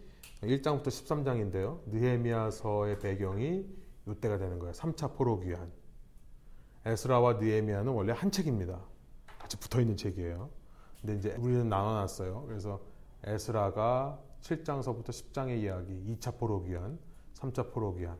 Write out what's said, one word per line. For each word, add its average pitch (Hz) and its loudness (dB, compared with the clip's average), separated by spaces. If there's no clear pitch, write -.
일 131 2
장부터 143 2
십삼 147 0
장인데요. 110 0
느헤미야서의 110 2
배경이 104 0
요때가 104 0
되는 90 -2
거예요. 87 -4
삼 156 -2
차 151 -2
포로 117 2
귀환. 87 -4
에스라와 120 6
느헤미야는 107 4
원래 113 2
한 190 2
책입니다. 98 2
같이 - -8
붙어있는 113 4
책이에요. 90 -2
근데 104 -2
이제 101 0
우리는 120 4
나눠놨어요. 101 0
그래서 101 -4
에스라가 110 2
칠 160 -2
장서부터 123 -2
십 - -12
장의 127 0
이야기, 95 -2
이 98 -4
차 123 -2
포로기한, 98 0
삼 127 -4
차 123 0
포로기한 87 -2